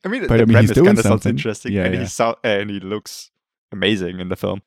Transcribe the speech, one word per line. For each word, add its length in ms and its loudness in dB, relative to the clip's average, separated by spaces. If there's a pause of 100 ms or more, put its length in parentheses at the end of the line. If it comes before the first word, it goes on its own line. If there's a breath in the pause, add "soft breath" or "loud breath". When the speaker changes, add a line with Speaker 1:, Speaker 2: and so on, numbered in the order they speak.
Speaker 1:
I 20 -6
mean, 200 -6
Speaker 2:
But, 100 4
Speaker 1:
the 60 6
Speaker 2:
I 20 6
mean, 40 2
he's 200 6
Speaker 1:
premise 40 0
Speaker 2:
doing 120 6
Speaker 1:
kinda 160 4
sounds 220 2
Speaker 2:
something. 80 0
Speaker 1:
interesting, 420 -6
Speaker 2:
Yeah, 120 0
Speaker 1:
and 100 -2
Speaker 2:
yeah. 60 -4
Speaker 1:
he 40 -4
so-, 380 -2
and 260 0
he 100 -6
looks 520 -10 (400)
amazing 480 -2
in 100 -10
the 60 -4
film. 320 -6